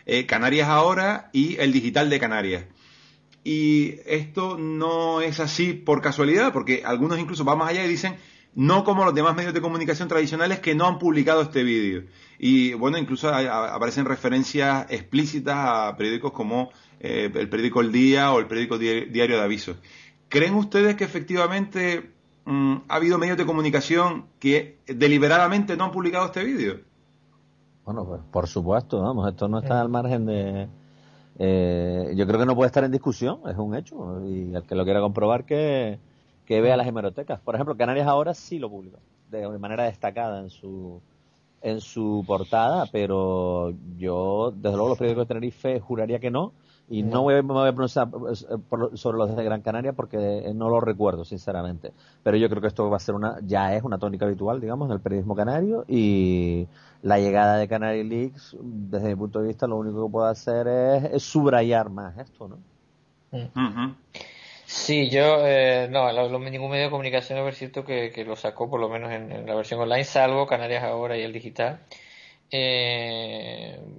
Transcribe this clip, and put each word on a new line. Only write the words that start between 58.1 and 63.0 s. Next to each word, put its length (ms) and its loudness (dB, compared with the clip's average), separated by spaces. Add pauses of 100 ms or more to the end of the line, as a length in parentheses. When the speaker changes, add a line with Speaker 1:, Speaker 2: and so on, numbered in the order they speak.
Speaker 2:
desde 480 -6
mi 60 -2
punto 260 -4
de 60 -2
vista, 180 -4
lo 120 -2
único 280 -4
que 60 -4
puede 180 2
hacer 380 -2
es, 360 2 (100)
es 100 0
subrayar 680 4
más 280 -12
esto, 320 -18
¿no? 80 -20 (720)